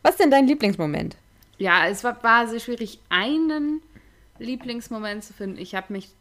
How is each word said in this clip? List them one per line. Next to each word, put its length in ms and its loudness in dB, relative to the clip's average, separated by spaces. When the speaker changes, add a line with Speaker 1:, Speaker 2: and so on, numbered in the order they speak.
Speaker 1:
Was 160 2
denn 140 6
dein 160 8
Lieblingsmoment? 680 -2
Speaker 2:
Ja, 300 2
es 160 -6
war, 200 -4
war 240 4
sehr 120 -8
schwierig, 400 -10
einen 720 -2
Lieblingsmoment 880 -10
zu 100 -20
finden. 240 -10
Ich 180 -14
hab 140 -8
mich 200 -10